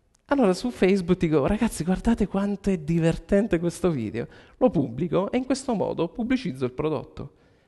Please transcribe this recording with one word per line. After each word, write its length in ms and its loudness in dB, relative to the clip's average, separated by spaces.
Allora 260 4
su 160 -4
Facebook 480 2
dico: 280 2
"Ragazzi, 380 0
guardate 440 0
quanto 420 -2
è 80 0
divertente 840 2
questo 300 -2
video." 380 -4
Lo 120 4
pubblico 640 -2
e 60 0
in 80 -2
questo 300 -2
modo 320 -2
pubblicizzo 580 -4
il 60 -4
prodotto. 640 -6